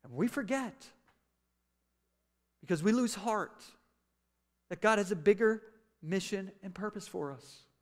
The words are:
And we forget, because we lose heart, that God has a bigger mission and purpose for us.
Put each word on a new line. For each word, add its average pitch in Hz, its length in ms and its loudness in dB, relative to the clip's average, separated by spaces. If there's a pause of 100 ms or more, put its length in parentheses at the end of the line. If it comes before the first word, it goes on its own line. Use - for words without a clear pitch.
And 131 80 -18
we 160 160 2
forget, 247 580 -4 (1700)
because 160 220 -2
we 208 100 4
lose 240 220 2
heart, 208 500 -4 (1040)
that - 140 -8
God 214 160 6
has 196 140 0
a 202 40 0
bigger 214 460 4 (400)
mission 190 500 -4 (100)
and 185 120 -12
purpose 208 340 -8
for 147 240 -6
us. - 280 -18 (200)